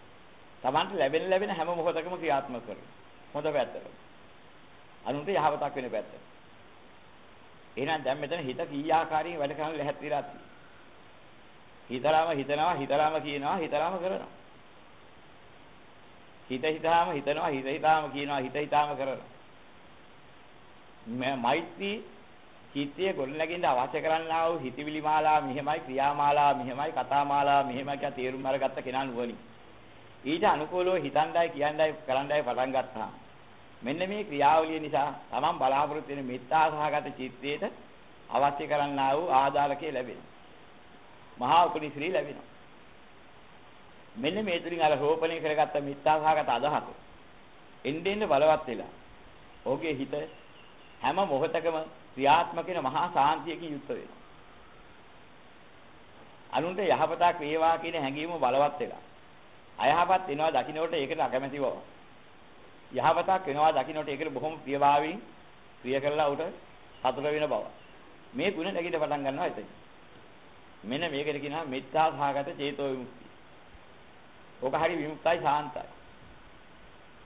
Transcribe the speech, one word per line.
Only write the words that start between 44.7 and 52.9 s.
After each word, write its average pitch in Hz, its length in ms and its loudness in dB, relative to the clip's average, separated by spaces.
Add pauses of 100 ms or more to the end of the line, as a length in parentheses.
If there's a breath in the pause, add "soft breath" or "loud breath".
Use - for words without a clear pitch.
අර 151 140 6
රෝපණය 160 420 2
කරගත්ත 151 440 0
මෙත්තා 143 360 2
සහගත 151 320 2
අදහස 127 380 0 (960)
එන්න 156 240 -4
එන්න 208 180 0
බලවත් 151 400 6
වෙලා 110 280 -8 (680)
ඔහුගේ 147 340 -2
හිත 135 200 -6 (840)
හැම 143 200 0
මොහොතකම 165 580 0 (340)
ක්‍රියාත්මක 165 560 4
වෙන 175 140 -4
මහා 151 300 0